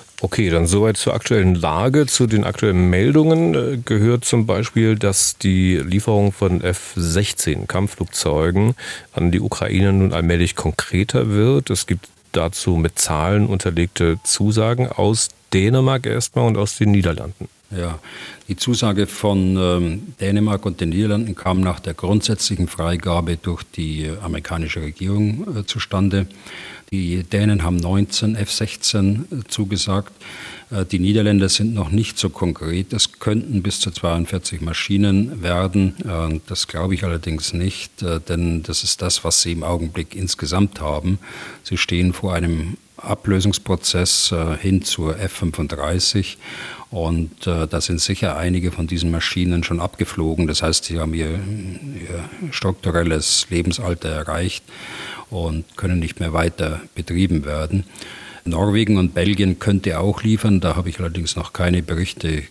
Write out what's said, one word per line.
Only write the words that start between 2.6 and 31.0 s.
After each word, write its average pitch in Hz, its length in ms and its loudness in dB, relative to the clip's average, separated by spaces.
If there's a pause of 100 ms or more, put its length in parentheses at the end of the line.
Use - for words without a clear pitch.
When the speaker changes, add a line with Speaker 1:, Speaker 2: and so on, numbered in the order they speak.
Speaker 1:
Meldungen. 156 640 4
Äh, 127 300 0
gehört 117 400 4
zum 113 220 2
Beispiel, 110 500 2
dass 101 400 0
die 92 400 4
Lieferung 101 560 2
von 90 300 2
F - 340 -4
sechzehn 85 720 0
Kampfflugzeugen 90 1080 0 (380)
an 87 180 2
die 90 100 2
Ukraine 98 520 2
nun 95 220 4
allmählich 85 420 2
konkreter 110 720 0
wird. 117 400 2
Es - 180 -2
gibt - 220 -4 (240)
dazu 87 440 0
mit 82 220 0
Zahlen 90 480 2
unterlegte 87 800 0
Zusagen 110 640 2
aus 107 400 0 (240)
Dänemark 127 540 4
erstmal 120 400 0
und 113 100 2
aus 104 220 -2
den 104 140 6
Niederlanden. 87 580 0 (200)
Speaker 2:
Ja, 87 280 -6 (500)
die 95 80 -4
Zusage 104 500 2
von, 95 520 2
ähm, 90 440 2 (180)
Dänemark 101 440 2
und 90 160 -4
den 85 100 0
Niederlanden 104 440 0
kam 92 260 0
nach 90 200 0
der 87 120 -8
grundsätzlichen 95 760 0
Freigabe 85 680 0
durch 85 280 -6
die 78 440 -6 (140)
amerikanische 82 580 -4
Regierung, 104 800 -2
äh, 101 80 -6
zustande. 98 600 0 (640)
Die 90 320 -2
Dänen 101 400 2
haben 90 120 2
neunzehn 101 600 0
F 104 160 -4
sechzehn 107 720 0 (220)
zugesagt. 101 640 -2 (580)
Äh, 98 140 -2
die 92 160 0